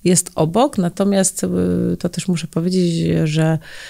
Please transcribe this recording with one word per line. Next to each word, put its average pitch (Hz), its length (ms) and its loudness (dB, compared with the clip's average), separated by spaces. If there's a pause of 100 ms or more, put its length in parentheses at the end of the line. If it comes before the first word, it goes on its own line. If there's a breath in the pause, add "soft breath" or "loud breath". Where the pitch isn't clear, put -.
Jest 175 320 2
obok, 175 420 0
natomiast, 190 640 0
y, 180 540 0
to 175 120 -4
też - 180 -6
muszę 170 200 -2
powiedzieć, 170 680 0 (120)
że 160 300 2 (300 loud breath)